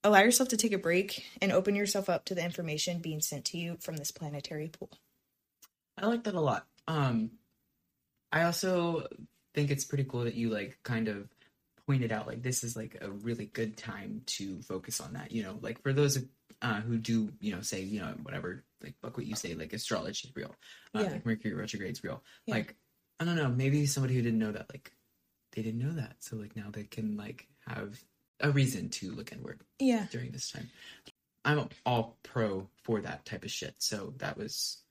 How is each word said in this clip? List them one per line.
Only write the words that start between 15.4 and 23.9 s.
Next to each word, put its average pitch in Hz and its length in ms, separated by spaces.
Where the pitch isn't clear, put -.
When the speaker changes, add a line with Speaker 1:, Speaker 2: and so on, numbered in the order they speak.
Speaker 2:
know, 95 200
like, 113 200
for 135 120
those, 139 260
uh, 110 200
who 117 160
do, 110 420
you 101 160
know, 87 60
say, 95 200
you 101 200
know, - 120
whatever, 90 400
like, - 180
fuck - 160
what - 80
you 107 100
say, 85 180
like, 80 180
astrology - 560
is - 80
real, - 180
uh, 214 100
Speaker 1:
Yeah. 190 100
Speaker 2:
like, - 120
Mercury 110 280
retrograde's 98 500
real. - 180
Speaker 1:
Yeah. - 100
Speaker 2:
Like, - 200
I 160 60
don't 170 120
know, 143 120
maybe 135 360
somebody 131 300